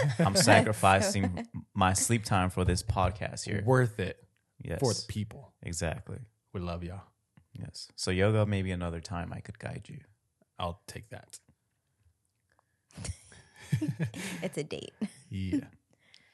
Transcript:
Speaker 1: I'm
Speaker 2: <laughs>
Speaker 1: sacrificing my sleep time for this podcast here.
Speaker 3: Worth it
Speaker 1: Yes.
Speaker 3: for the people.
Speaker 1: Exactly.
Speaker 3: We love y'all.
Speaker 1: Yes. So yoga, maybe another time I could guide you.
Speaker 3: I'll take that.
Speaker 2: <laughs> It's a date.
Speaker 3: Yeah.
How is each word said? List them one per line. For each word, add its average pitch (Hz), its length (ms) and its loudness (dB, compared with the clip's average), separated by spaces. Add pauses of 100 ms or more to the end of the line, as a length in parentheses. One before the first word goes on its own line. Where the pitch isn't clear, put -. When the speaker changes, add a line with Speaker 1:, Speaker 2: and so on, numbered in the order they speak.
(180)
Speaker 1:
I'm 175 180 4
Speaker 2:
<laughs> 156 160 6
Speaker 1:
sacrificing 98 960 4 (260)
my 95 200 4
sleep 117 300 2
time 92 260 2
for 90 140 0
this 87 180 2
podcast - 640 -2
here. 101 200 -2
Speaker 3:
Worth 123 340 4
it 87 200 -4 (440)
Speaker 1:
Yes. 82 180 -4
Speaker 3:
for 120 120 4
the - 160 -4
people. - 440 -8 (100)
Speaker 1:
Exactly. 85 560 -6 (340)
Speaker 3:
We 98 80 -8
love 87 240 -6
y'all. 90 160 -10 (540)
Speaker 1:
Yes. - 420 -14
So - 140 -4
yoga, 104 360 4
maybe 95 240 0
another 87 300 -4
time 85 320 -8
I - 80 -10
could - 180 -14
guide - 300 -10
you. - 120 -14 (580)
Speaker 3:
I'll 87 280 -6
take - 240 -16
that. - 300 -18 (1500)
Speaker 2:
<laughs> - 160 -10 (1300)
It's - 160 -6
a 147 60 -2
date. - 280 -10 (380)
Speaker 3:
Yeah. 95 300 -4 (720)